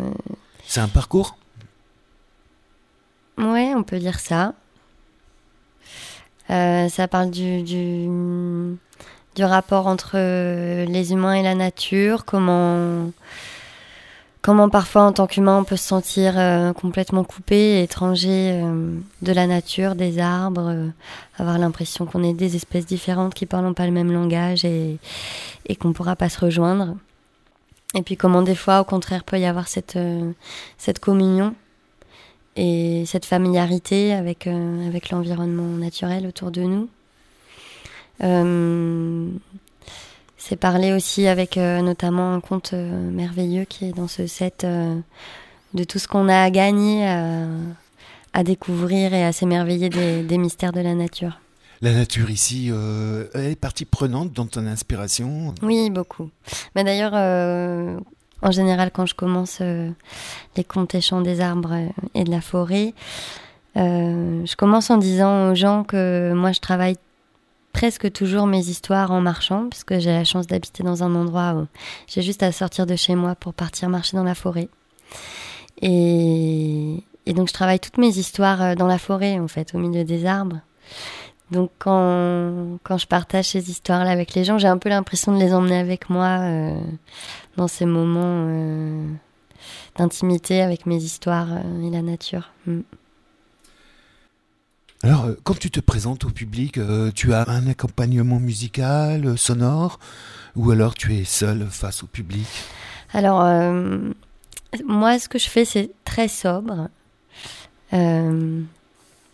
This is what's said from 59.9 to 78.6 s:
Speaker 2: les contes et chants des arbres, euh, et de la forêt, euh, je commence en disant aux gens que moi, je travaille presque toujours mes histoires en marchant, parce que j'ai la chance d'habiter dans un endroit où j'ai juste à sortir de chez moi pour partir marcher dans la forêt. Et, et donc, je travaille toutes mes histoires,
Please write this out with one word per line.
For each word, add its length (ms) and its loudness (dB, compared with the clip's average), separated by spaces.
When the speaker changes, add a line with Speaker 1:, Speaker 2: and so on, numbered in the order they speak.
Speaker 2:
les 60 0
contes 320 -2
et 60 0
chants 220 0
des 180 0
arbres, 320 0
euh, 160 -2
et 80 0
de 80 0
la 100 0
forêt, 540 0
euh, 720 0
je 80 -6
commence 360 2
en 60 6
disant 540 4
aux 60 4
gens 260 4
que 500 0
moi, 200 2
je 80 -2
travaille 360 0
presque 400 0
toujours 340 2
mes 220 2
histoires 420 0
en 100 2
marchant, 480 -2
parce 140 -14
que 160 -2
j'ai 140 2
la 100 2
chance 240 0
d'habiter 380 -4
dans 180 -2
un 140 2
endroit 380 0
où 120 -2
j'ai 160 -4
juste 220 -2
à 80 2
sortir 340 -2
de 80 0
chez 220 0
moi 180 0
pour 200 -10
partir 340 -6
marcher 280 -2
dans 80 0
la 120 -2
forêt. 320 -4
Et, 1200 2
et 60 0
donc, 160 2
je 60 -8
travaille 260 2
toutes 180 -6
mes 200 4
histoires, 440 2